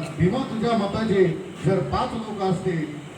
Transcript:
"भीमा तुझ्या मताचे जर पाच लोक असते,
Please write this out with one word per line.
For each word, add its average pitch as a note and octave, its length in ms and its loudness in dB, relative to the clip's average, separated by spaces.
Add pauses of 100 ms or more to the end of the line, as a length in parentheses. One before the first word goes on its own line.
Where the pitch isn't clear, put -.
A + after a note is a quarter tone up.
(180)
"भीमा F#3 200 4
तुझ्या A3+ 400 0
मताचे G3+ 760 2 (120)
जर F#3 120 4
पाच G#3 340 0
लोक G#3+ 300 -6
असते, F3 420 0 (340)